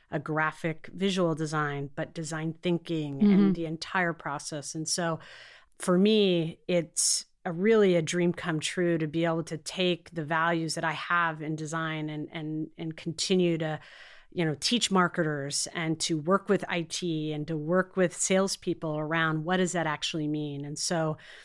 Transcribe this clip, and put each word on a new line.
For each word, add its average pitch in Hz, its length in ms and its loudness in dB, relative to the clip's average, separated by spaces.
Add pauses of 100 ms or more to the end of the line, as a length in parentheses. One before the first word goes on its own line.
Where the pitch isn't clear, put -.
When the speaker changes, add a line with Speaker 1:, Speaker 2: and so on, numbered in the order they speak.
Speaker 1:
a - 80 -4
graphic 156 760 -2
visual 180 420 0
design, 147 580 -2
but 160 200 -8
design 160 480 -6
thinking 165 540 -2
Speaker 2:
Mm-hmm. 202 180 6
Speaker 1:
and 196 220 6
the 170 100 -4
entire 165 480 -2
process. 147 640 -8
And 160 120 -4
so 165 320 -2 (580)
for 180 200 2
me, 190 600 4 (100)
it's - 560 0 (180)
a 185 80 -4
really 196 440 6
a 170 60 4
dream 175 300 2
come 170 300 -4
true 175 360 0
to 160 100 0
be 165 180 0
able 165 180 0
to 160 140 -8
take 180 560 -2
the 165 100 -4
values 165 520 0
that 165 100 -2
I 156 80 0
have 165 480 0
in 156 160 -4
design 156 520 -4
and, 151 220 -8
and, 156 360 -6 (100)
and 160 180 -8
continue 175 600 0
to, 156 240 -4 (500)
you 170 140 -2
know, 156 160 0
teach - 280 0
marketers 156 840 0
and 160 240 -2
to 165 180 0
work 180 300 0
with 185 220 2
I 175 140 -2
T 156 500 -4
and 151 140 -6
to 165 100 -4
work 175 400 0
with 180 180 2
salespeople 180 840 0
around 156 460 0
what 180 140 2
does 180 160 2
that 165 120 0
actually 151 440 -2
mean. 147 340 -4
And 151 160 -8
so, 160 380 0 (280)